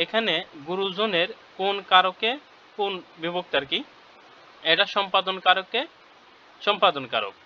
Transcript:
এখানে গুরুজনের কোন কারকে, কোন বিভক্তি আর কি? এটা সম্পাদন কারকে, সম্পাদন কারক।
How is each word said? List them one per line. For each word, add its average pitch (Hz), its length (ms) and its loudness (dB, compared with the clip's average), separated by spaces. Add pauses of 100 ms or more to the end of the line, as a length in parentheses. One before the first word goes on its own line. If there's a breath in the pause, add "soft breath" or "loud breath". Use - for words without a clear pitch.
এখানে 220 300 0 (340)
গুরুজনের 190 600 -2 (280)
কোন 196 180 0 (180)
কারকে, 185 380 4 (460)
কোন 202 160 -2 (300)
বিভক্তি 175 340 -4
আর 139 140 0
কি? 175 80 0 (840)
এটা 165 240 2
সম্পাদন 190 500 0 (100)
কারকে, 190 340 2 (800)
সম্পাদন 180 520 2
কারক। 104 220 -4 (120)